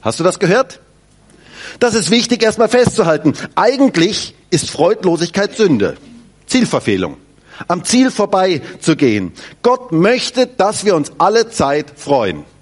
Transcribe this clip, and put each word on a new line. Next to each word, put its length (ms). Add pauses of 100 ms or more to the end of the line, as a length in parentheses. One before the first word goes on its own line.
Hast 180
du 60
das 160
gehört? 400 (960)
Das 160
ist 160
wichtig, 320
erstmal 260
festzuhalten. 680 (200)
Eigentlich 800 (160)
ist 180
Freudlosigkeit 880
Sünde, 400 (500)
Zielverfehlung, 720 (520)
am 160
Ziel 260
vorbeizugehen. 1200 (300)
Gott 300
möchte, 560
dass 360
wir 120
uns 220
alle 320
Zeit 360 (100)
freuen. 460 (200)